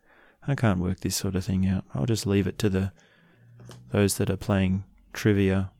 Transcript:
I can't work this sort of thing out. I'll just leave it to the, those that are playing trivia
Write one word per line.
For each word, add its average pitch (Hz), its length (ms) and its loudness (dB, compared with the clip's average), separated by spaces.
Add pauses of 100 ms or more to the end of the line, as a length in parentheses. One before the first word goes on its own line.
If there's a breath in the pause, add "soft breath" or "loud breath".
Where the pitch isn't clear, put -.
(460 soft breath)
I 143 80 0
can't 101 260 2
work 90 200 -2
this 95 160 -4
sort 95 180 -4
of 92 120 -2
thing 95 200 0
out. 95 180 0 (100)
I'll 135 100 -2
just 113 220 -2
leave 98 200 2
it - 120 -6
to 110 100 0
the, 95 240 0 (1000 soft breath)
those 101 280 2
that 95 100 0
are 92 80 -2
playing 95 480 0 (300)
trivia 95 640 2